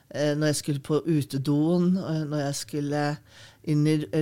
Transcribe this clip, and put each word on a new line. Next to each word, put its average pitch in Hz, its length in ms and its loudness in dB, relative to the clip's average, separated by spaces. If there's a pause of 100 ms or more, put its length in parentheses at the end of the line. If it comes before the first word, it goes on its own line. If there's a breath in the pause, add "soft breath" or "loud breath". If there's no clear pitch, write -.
Eh, 147 300 -2
når 151 180 2
jeg 147 80 0
skulle 143 240 -4
på 151 180 2
utedoen, 156 920 2
og 156 320 -2
når 147 160 -2
jeg 139 160 -4
skulle 147 460 -4 (560 soft breath)
inn 151 260 2
i 156 80 4 (260)